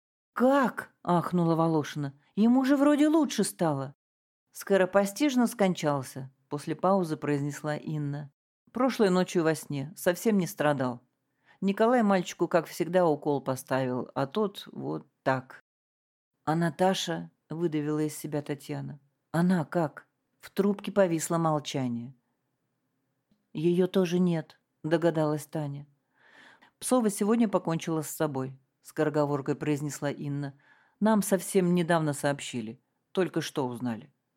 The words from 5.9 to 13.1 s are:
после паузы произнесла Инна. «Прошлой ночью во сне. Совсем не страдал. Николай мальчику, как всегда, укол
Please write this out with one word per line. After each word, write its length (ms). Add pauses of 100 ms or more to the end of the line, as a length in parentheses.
после 280
паузы 420
произнесла 580
Инна. 560 (400)
«Прошлой 380
ночью 340
во 120
сне. 400
Совсем 420
не 80
страдал. 560 (580)
Николай 440
мальчику, 440
как 200
всегда, 400
укол 340